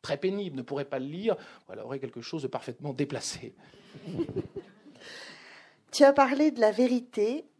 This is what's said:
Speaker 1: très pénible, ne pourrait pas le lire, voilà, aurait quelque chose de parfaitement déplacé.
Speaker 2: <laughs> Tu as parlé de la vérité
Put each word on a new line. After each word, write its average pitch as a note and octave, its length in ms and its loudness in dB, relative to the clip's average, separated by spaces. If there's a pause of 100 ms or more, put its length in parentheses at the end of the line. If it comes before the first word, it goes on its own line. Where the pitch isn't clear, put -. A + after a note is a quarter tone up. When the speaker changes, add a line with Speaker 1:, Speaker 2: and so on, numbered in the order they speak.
Speaker 1:
très D3 160 -4
pénible, F#3+ 380 -4
ne C3 60 -8
pourrait C#3 220 -6
pas C3+ 160 -6
le C3 60 -6
lire, F#3 280 -2 (320)
voilà, A2 180 -14
aurait C3 140 -8
quelque B2 220 -10
chose D3+ 220 -8
de C3 40 -4
parfaitement C3 460 -8
déplacé. C3 640 -6 (520)
Speaker 2:
<laughs> F3+ 80 -10 (1800)
Tu D4 120 8
as C#4 80 10
parlé C#4 380 6
de A#3 100 -4
la G#3+ 120 6
vérité A#3+ 720 0 (160)